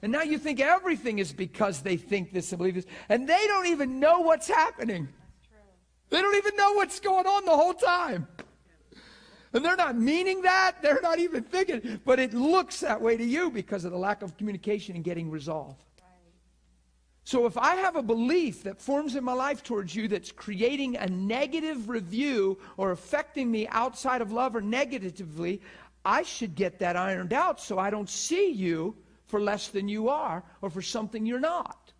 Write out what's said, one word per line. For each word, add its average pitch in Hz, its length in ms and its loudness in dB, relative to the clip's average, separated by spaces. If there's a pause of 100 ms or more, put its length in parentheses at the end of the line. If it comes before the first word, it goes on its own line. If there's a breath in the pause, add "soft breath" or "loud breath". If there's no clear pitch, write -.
And 214 100 -2
now 294 100 0
you 302 160 0
think 294 220 -2
everything 285 580 2
is 175 140 -2
because 185 500 -2
they 180 140 0
think 185 360 -4
this 180 200 -4
and 175 60 -8
believe 180 160 0
this, 180 120 -6 (220 loud breath)
and 240 180 2
they 370 200 4
don't 392 200 2
even 285 320 0
know 320 220 6
what's 320 280 4
happening. 233 600 0 (1000)
They - 100 2
don't 403 160 4
even 403 200 0
know 403 180 6
what's 392 260 0
going 370 260 2
on 403 200 2
the 330 100 6
whole 339 180 6
time. 349 540 0 (1300 loud breath)
And 269 100 2
they're 349 100 4
not 311 220 2
meaning 359 460 2
that. 370 400 4
They're 302 180 4
not 330 180 0
even 320 260 -2
thinking. 262 600 -4
But 254 160 4
it 240 140 -2
looks 311 460 2
that 220 200 -2
way 226 160 2
to 233 80 -4
you 302 260 0
because 202 360 -6
of 180 40 -6
the 180 80 -6
lack 202 240 -2
of 185 140 -12
communication 208 600 -6
and 165 80 -8
getting 170 260 -4
resolve. 147 460 -8 (1500)
So 240 220 2
if 240 120 0
I 294 180 4
have 370 200 0
a 294 60 0
belief 240 600 0
that 196 180 -10
forms 277 340 -2
in 277 80 -4
my 247 120 -2
life 269 280 -2
towards 196 320 -6
you 220 140 -2
that's 190 240 -4
creating 240 640 -2
a 202 100 -4
negative 247 840 -2
review 214 680 0 (180 loud breath)
or 190 160 0
affecting 269 580 -2
me 220 180 0
outside 254 540 -2
of 208 100 -6
love 233 240 -2
or 233 40 -2
negatively, 196 1000 -4 (440 loud breath)
I 233 180 2
should 220 320 -8
get 180 240 -2
that 175 180 0
ironed 185 360 -2
out 311 280 0
so 202 180 -4
I 196 120 0
don't 208 180 -4
see 370 420 0
you 180 460 -2 (300 soft breath)
for 208 140 -2
less 208 280 -2
than 196 200 -4
you 214 200 -2
are 254 340 -2 (180 loud breath)
or 196 100 -6
for 180 120 -8
something 220 440 -4
you're 240 120 -2
not. - 600 -4